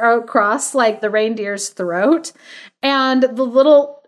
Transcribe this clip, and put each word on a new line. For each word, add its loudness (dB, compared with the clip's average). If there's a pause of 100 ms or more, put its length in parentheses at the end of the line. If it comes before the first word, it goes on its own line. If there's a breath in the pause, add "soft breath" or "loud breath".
across, 0
like, 0
the -4
reindeer's -4
throat. -2 (500 loud breath)
And 0
the 0
little 2